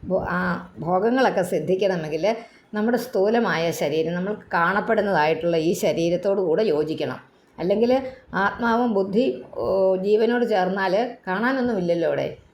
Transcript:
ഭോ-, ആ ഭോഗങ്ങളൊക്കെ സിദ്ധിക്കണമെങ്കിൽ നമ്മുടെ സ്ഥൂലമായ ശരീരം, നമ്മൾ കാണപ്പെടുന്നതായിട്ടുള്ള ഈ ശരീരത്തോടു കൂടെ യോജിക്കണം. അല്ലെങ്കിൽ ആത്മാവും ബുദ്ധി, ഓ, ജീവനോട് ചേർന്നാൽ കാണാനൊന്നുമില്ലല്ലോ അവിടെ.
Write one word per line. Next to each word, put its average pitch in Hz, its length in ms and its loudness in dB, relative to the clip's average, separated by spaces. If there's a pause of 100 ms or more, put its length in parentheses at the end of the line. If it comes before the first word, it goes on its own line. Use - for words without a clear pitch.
ഭോ-, - 240 -2
ആ 180 400 -4 (100)
ഭോഗങ്ങളൊക്കെ 196 600 2
സിദ്ധിക്കണമെങ്കിൽ 175 920 0 (380)
നമ്മുടെ 220 240 0
സ്ഥൂലമായ 190 720 0
ശരീരം, 160 420 0
നമ്മൾ 190 240 -4 (160)
കാണപ്പെടുന്നതായിട്ടുള്ള 175 1040 2
ഈ 160 160 2
ശരീരത്തോടു 175 680 0
കൂടെ 175 220 2
യോജിക്കണം. 151 560 -2 (400)
അല്ലെങ്കിൽ 220 420 2 (320)
ആത്മാവും 233 600 0
ബുദ്ധി, 196 480 0 (120)
ഓ, 190 420 2
ജീവനോട് 220 540 2
ചേർന്നാൽ 196 680 0 (100)
കാണാനൊന്നുമില്ലല്ലോ 196 800 0
അവിടെ. 143 300 -2 (160)